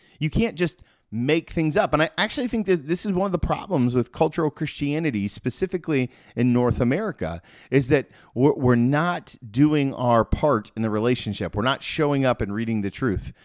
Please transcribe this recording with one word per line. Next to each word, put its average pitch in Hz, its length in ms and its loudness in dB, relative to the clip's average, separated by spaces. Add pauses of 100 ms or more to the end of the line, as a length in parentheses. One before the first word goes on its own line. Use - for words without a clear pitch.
(200)
You 156 100 -2
can't 147 280 0
just 170 260 -2 (280)
make 139 400 0
things 156 260 0
up. 202 160 0
And 151 80 4
I 165 160 2
actually 220 300 -2
think 220 180 -2
that 165 220 0
this 180 180 -2
is 208 60 -2
one 185 160 0
of 190 40 -4
the 175 60 0
problems 143 560 0
with 123 180 0
cultural 160 380 0
Christianity, 143 800 -4
specifically 143 840 -4 (260)
in 123 160 2
North 123 300 2
America, 120 580 -4 (300)
is 127 200 2
that 139 200 2 (240)
we're, 135 220 4
we're 123 200 2
not 147 600 0 (140)
doing 139 440 2
our 120 320 4
part 120 500 0
in 110 60 -4
the 110 80 0
relationship. 107 680 -2
We're 104 60 -2
not 127 220 -2
showing 143 420 0
up 123 160 2
and 101 100 -4
reading 113 300 -2
the 98 80 -2
truth. 104 420 -4 (140)